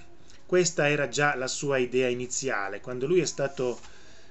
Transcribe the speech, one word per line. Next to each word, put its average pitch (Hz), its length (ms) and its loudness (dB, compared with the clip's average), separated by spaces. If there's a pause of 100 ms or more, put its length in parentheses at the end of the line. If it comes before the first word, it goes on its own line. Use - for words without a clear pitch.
(460)
questa 170 420 4
era 143 220 2
già 143 240 2
la 127 120 -2
sua 139 300 0
idea 127 320 4
iniziale. 120 720 -2
Quando 127 260 -4
lui 175 140 4
è 139 60 2
stato, 135 520 -2 (520)